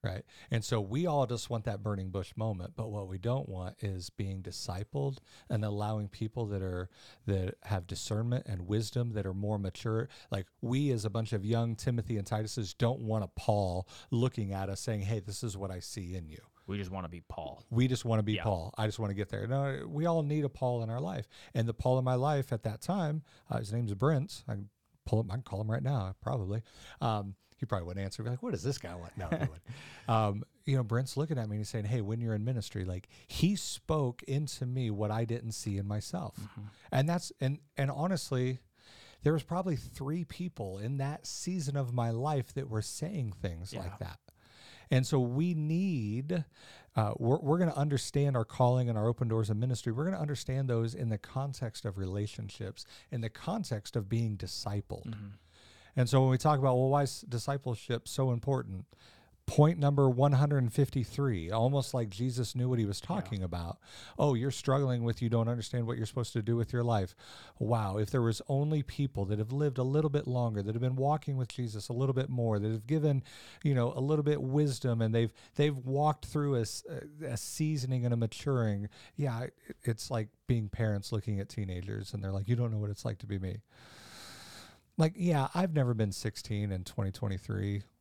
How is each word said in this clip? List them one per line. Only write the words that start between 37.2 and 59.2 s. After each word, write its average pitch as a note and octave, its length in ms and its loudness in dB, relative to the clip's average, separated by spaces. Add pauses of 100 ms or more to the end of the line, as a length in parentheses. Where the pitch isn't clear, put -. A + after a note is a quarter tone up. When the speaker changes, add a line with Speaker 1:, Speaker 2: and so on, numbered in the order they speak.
Speaker 1:
and, C#3 180 0 (180)
and C#3 140 2
honestly, C#3 680 0 (600)
there D3 100 6
was D#3+ 120 2
probably F3 320 0
three D3+ 480 -4
people G#2 540 -6
in A#2+ 200 -2
that C#3+ 280 -4
season D#3 500 -2
of B2+ 160 0
my A#2 180 2
life C3 440 0
that C#3 140 -4
were A2 140 0
saying D3+ 500 -4
things F2+ 400 -6
Speaker 2:
Yeah. - 100 -6
Speaker 1:
like F2 180 -8
that. - 180 -8 (720)
And C3 160 4
so C#3 140 4
we C#3+ 340 2
need, D3+ 920 0 (520)
uh, A2 200 2
we're, B2 220 4
we're D#3 200 4
gonna F3 160 4
understand C#3+ 600 2
our A2+ 80 4
calling B2 460 4
and A2 80 2
our G#2+ 80 4
open A#2+ 220 2
doors A2 200 2
of A2 80 2
ministry. B2 360 0
We're C3 120 0
gonna F#3+ 160 0
understand C3+ 480 -2
those A2+ 260 2
in A#2 140 -2
the G#2+ 80 2
context C3 680 -6
of F#2+ 100 -4
relationships, G2 880 -4 (260)
in B2 120 -4
the A2+ 80 -2
context E3 640 -4
of G2+ 140 -2
being A2+ 260 2
discipled. - 720 -6
Speaker 2:
Mm-hmm. G#2 220 -10 (680)
Speaker 1:
And B2 120 4
so C3+ 120 8
when C3 100 6
we B2+ 80 6
talk D3+ 200 4
about, C3 180 4
"Well, C3 120 4
why C#3+ 140 6
is - 200 -2
discipleship B2 880 -4
so C3 220 2
important?" A#2 560 -2 (580)